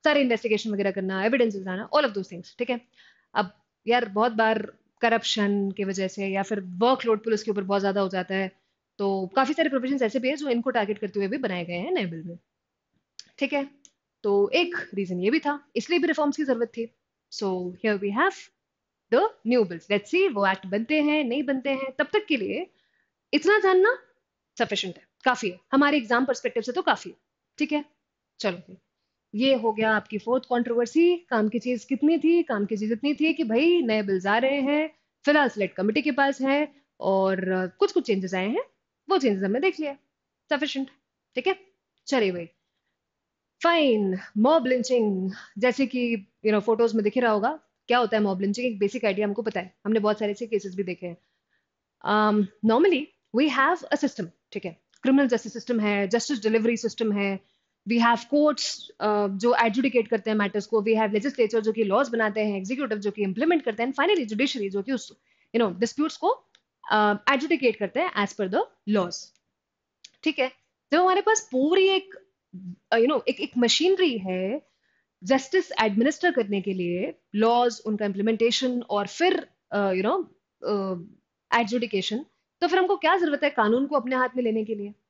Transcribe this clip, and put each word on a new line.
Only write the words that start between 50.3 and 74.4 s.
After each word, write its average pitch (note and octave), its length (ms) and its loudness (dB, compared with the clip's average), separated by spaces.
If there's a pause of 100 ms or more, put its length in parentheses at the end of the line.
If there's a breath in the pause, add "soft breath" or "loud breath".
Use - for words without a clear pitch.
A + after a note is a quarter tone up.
ऐसे G#3+ 160 -8
केसेस G3 280 -4
भी G3 80 -4
देखे F3+ 240 -8
हैं। F3 100 -12 (880)
Um, G#3+ 420 2 (220)
normally, D4+ 360 4 (340)
we C#4+ 160 2
have D4 340 0
a C#4+ 140 0
system, A3+ 220 -4 (260)
ठीक G3 140 -10
है? E3 160 -12 (200)
क्रिमिनल C4+ 260 4
जस्टिस A3+ 260 0
सिस्टम A#3 260 -4
है, G#3 280 0
जस्टिस A3+ 360 -2
डिलीवरी A3 340 2
सिस्टम A3 340 -2
है, G3 280 -2 (500)
we A#3 120 2
have A#3 320 2
courts, - 560 0
अ, G#3 380 -2
जो G3 280 0
एडजुडिकेट A#3 520 2
करते A3 220 -2
हैं G#3+ 80 0
मैटर्स G3+ 280 -2
को, A3 160 0
we A3 140 2
have G#3+ 180 0
legislature A3+ 480 0
जो G#3+ 100 0
कि A3+ 120 0
लॉज A3+ 260 2
बनाते A3 320 0
हैं, G#3 160 0
एग्जीक्यूटिव A3 400 -4
जो G3+ 140 -4
कि G#3 120 -4
इम्प्लीमेंट C4 400 0
करते A3 200 -4
हैं, C4 100 -4
and C#4 100 0
finally F4 220 2
जुडिशरी G#3+ 440 -2
जो G3 120 -4
कि A3 100 -6
उस, - 260 -6 (380)
you A#3 100 4
know, F3+ 140 -4
डिस्प्यूट्स C#4+ 380 -2
को, E4 100 -2 (640)
अ, G#3 380 2
एडजुडिकेट C4+ 460 0
करते G#3 240 -4
हैं B3 260 -2
as F#3+ 100 -12
per F#3+ 140 -4
the A#3 120 0 (280)
laws, F#3 260 0 (1080)
ठीक D#4 160 -2
है? C4 120 0 (400)
जब D4+ 80 4
हमारे F#4 220 4
पास - 300 0
पूरी D#4+ 360 4
एक, F#4+ 280 0 (760)
अ, A3+ 60 4
you A#3 100 4
know, C#4+ 200 0
एक, - 140 -2
एक D4 160 -8
मशीनरी D#4 600 2
है F#3+ 580 -6 (480)